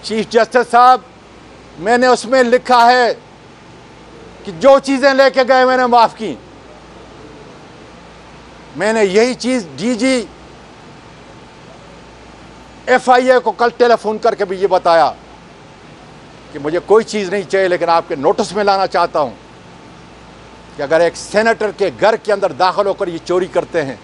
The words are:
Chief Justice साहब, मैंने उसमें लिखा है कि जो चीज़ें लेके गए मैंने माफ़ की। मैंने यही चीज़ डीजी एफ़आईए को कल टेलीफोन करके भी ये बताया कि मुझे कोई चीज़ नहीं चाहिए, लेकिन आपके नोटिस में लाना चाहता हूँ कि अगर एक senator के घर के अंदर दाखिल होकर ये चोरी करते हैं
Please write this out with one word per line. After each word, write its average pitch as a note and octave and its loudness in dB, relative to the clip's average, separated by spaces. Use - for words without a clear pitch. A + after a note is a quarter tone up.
Chief G#3+ -6
Justice A3+ 0
साहब, B3 4
मैंने A#3+ 0
उसमें B3 0
लिखा B3 2
है A#3+ 2
कि G3+ -14
जो C4+ 4
चीज़ें C4+ 0
लेके C4 2
गए B3+ 2
मैंने B3+ 0
माफ़ A#3 4
की। F3 -10
मैंने G#3+ -2
यही A3 0
चीज़ A#3+ -4
डीजी A#3+ -2
एफ़आईए B3+ 2
को A3+ -2
कल A#3+ -2
टेलीफोन A3 0
करके G#3+ -2
भी F#3+ -6
ये F#3+ -2
बताया E3+ 2
कि D3+ -16
मुझे D#3 -4
कोई A3 2
चीज़ G3+ -6
नहीं G3 -4
चाहिए, F#3+ -2
लेकिन E3+ -2
आपके E3 0
नोटिस E3+ -2
में G#3 -4
लाना G3 0
चाहता E3+ -2
हूँ A#2+ -6
कि C#3+ -8
अगर D#3+ 0
एक E3+ -2
senator G#3+ -2
के F#3+ -2
घर F#3+ 0
के G#3+ -6
अंदर G3 -2
दाखिल F#3 -2
होकर F#3+ -4
ये E3 -10
चोरी F3+ -4
करते D#3+ -4
हैं C3 -10